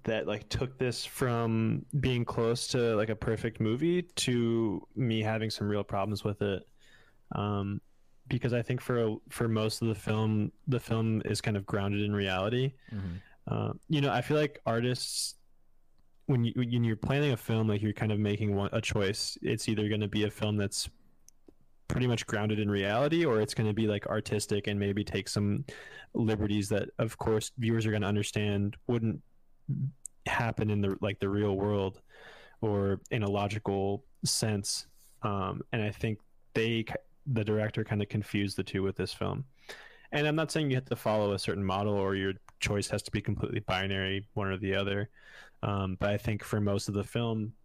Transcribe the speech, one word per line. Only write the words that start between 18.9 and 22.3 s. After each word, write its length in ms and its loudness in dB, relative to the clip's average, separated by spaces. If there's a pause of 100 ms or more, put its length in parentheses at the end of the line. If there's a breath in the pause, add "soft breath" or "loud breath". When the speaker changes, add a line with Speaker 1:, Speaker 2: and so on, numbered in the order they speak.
Speaker 1:
It's 280 -2
either 180 2
gonna 220 0
be 160 2
a 60 -2
film 260 0
that's 320 -2 (1000)
pretty 200 0
much 180 0
grounded 340 0